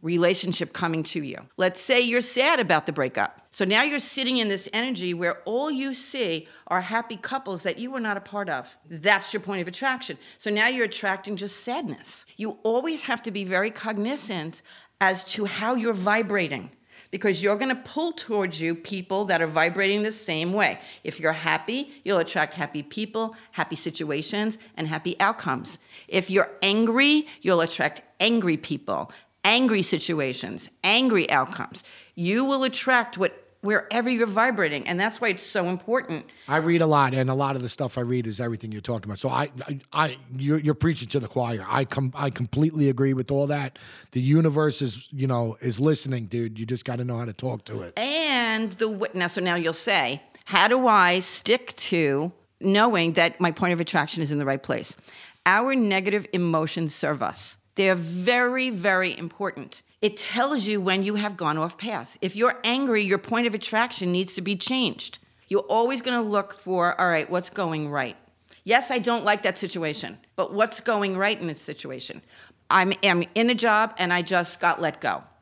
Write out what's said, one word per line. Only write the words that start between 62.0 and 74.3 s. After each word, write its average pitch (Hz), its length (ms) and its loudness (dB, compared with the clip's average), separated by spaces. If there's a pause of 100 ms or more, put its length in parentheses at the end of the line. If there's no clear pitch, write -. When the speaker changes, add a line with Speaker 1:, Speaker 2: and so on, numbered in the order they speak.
Speaker 1:
If 185 140 -4
you're 240 280 2
angry, 240 400 2
your 196 160 2
point 233 260 0
of 226 80 0
attraction 214 580 0
needs 180 220 0
to 196 80 -8
be 196 140 -2
changed. 247 640 -2 (280)
You're 196 140 2
always 233 400 2
gonna 247 220 0
look 202 320 0
for, 180 440 0
"All 180 80 4
right, 160 220 2
what's 180 220 -2
going 160 380 -2
right? 135 260 -2 (480)
Yes, 240 280 4
I 262 60 0
don't 233 260 0
like - 200 2
that 185 160 0
situation, 156 580 -6 (180)
but - 180 -2
what's 220 260 2
going 202 380 0
right 208 220 0
in 175 80 -6
this 151 140 -8
situation? - 600 -12 (460)
I'm, 185 240 6 (100)
am 175 200 4 (120)
in 233 160 4
a 247 40 2
job 220 440 2
and 175 120 2
I 175 120 2
just 175 360 0